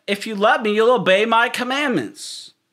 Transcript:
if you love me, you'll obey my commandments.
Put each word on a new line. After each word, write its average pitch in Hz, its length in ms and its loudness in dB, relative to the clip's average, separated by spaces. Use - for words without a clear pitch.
if 196 200 -4
you 220 80 -8
love 226 260 2
me, 214 140 -2
you'll 226 200 4
obey 190 300 2
my 233 240 2
commandments. 247 1040 -6